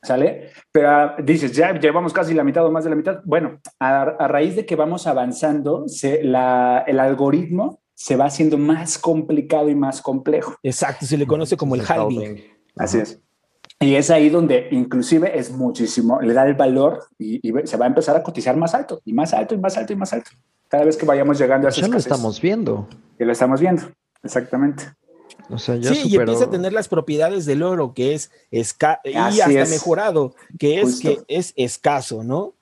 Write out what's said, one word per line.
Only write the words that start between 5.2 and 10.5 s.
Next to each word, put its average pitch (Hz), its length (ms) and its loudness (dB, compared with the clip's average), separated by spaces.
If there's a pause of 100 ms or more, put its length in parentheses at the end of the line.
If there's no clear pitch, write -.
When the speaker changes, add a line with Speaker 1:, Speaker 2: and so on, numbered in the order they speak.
Speaker 1:
se, - 360 -2
la, 127 640 2
el 135 120 2
algoritmo 147 800 0 (140)
se - 220 -4
va 131 100 4
haciendo 151 320 0
más 160 400 0
complicado 151 720 0
y 143 60 0
más 135 260 -2
complejo. 135 640 -2